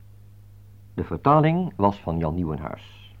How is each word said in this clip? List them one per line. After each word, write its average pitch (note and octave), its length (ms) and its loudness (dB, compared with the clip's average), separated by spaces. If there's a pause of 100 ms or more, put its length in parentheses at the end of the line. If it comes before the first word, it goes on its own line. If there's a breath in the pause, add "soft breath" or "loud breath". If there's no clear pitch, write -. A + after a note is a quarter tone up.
(920)
De - 100 -6
vertaling D#3 720 2
was G2+ 240 2
van E2 180 -4
Jan E2 180 -2
Nieuwenhuis. - 840 -8